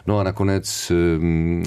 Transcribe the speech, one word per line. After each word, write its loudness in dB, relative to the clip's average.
No 2
a 2
nakonec, -2
mm, 0